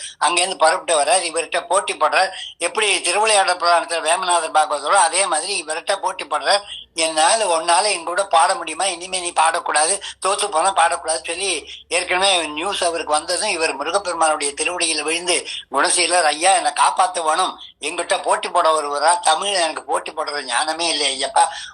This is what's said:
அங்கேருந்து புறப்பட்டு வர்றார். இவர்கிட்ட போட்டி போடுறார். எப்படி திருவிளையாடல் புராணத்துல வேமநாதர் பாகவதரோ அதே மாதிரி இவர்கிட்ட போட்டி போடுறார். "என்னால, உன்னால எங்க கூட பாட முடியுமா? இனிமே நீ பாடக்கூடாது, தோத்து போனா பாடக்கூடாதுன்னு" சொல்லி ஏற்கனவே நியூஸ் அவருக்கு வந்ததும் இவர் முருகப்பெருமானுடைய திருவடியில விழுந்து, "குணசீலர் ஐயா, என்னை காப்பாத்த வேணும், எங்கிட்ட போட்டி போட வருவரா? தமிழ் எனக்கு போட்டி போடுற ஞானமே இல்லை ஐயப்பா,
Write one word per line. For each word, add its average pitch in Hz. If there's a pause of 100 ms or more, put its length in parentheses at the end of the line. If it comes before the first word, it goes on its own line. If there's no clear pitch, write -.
(200)
அங்கேருந்து 175
புறப்பட்டு 165
வர்றார். 165
இவர்கிட்ட 165
போட்டி 196
போடுறார். 156 (300)
எப்படி 196
திருவிளையாடல் 190
புராணத்துல 170
வேமநாதர் 165
பாகவதரோ 151
அதே 180
மாதிரி 170
இவர்கிட்ட 165
போட்டி 185
போடுறார். 151 (340)
"என்னால, 165
உன்னால 170
எங்க 185
கூட 175
பாட 175
முடியுமா? 170
இனிமே 180
நீ 175
பாடக்கூடாது, 160 (260)
தோத்து 208
போனா 175
பாடக்கூடாதுன்னு" 165
சொல்லி 170 (180)
ஏற்கனவே 180
நியூஸ் 180
அவருக்கு 165
வந்ததும் 170
இவர் 160
முருகப்பெருமானுடைய 156
திருவடியில 165
விழுந்து, 165 (240)
"குணசீலர் 175
ஐயா, 156
என்னை 160
காப்பாத்த 170
வேணும், 165 (200)
எங்கிட்ட 175
போட்டி 214
போட 160
வருவரா? 147
தமிழ் 185
எனக்கு 165
போட்டி 175
போடுற 147
ஞானமே 151
இல்லை 139
ஐயப்பா, - (300)